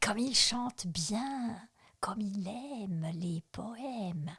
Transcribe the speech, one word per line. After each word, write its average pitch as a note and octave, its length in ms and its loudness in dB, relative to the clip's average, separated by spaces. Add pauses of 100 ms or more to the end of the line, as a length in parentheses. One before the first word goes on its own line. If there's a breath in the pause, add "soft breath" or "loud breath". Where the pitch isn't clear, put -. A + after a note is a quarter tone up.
Comme G#3 180 4
il B3 160 2
chante A#3+ 520 4
bien, A3+ 680 0 (440 soft breath)
comme G3 200 -2
il G3+ 280 0
aime G#3 680 -4
les E3+ 280 -2 (100)
poèmes. A3 880 -4